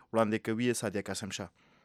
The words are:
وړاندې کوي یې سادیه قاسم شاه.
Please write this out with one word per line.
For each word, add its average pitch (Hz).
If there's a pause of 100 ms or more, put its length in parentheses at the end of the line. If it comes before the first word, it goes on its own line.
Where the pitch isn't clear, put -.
(140)
وړاندې 110 (120)
کوي 113
یې 113
سادیه 101
قاسم 98
شاه. 92 (320)